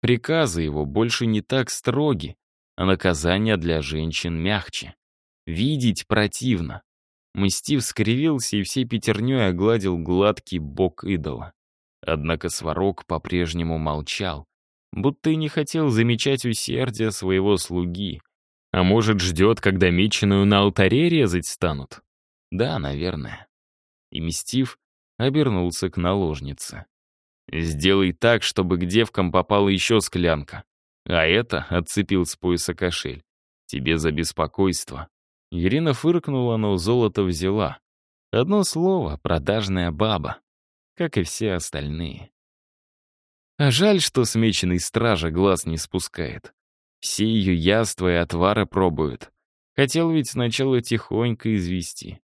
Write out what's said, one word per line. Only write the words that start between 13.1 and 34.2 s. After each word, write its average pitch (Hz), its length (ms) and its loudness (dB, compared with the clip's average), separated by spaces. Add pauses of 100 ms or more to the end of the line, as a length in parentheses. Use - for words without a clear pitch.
молчал, 76 680 -6 (460)
будто 143 400 -2
и 160 40 2
не 156 140 -4
хотел 151 400 -2
замечать 117 560 2
усердия 113 680 -2
своего 95 460 2
слуги. 90 640 -4 (500)
А 90 120 2
может, 104 380 4
ждет, 92 380 4
когда 95 300 4
меченую 98 560 4
на 101 140 6
алтаре 104 500 4
резать 104 380 2
станут? 71 540 -6 (500)
Да, 123 260 -2
наверное. 71 680 -6 (640)
И - 100 -6
Мстив 120 560 -4 (400)
обернулся 110 720 0
к - 80 -8
наложнице. 82 880 -4 (640)
«Сделай 82 600 2
так, 117 320 2
чтобы 90 340 0
к 87 80 -2
девкам 98 460 2
попала 98 380 2
еще 98 300 2
склянка. 82 640 -2 (440)
А 82 180 2
это», — 98 440 0
отцепил 90 560 0
с - 100 -8
пояса 87 380 -2
кошель, — 82 500 -4 (440)
«тебе 65 300 0
за 78 140 0
беспокойство». 80 960 -2 (420)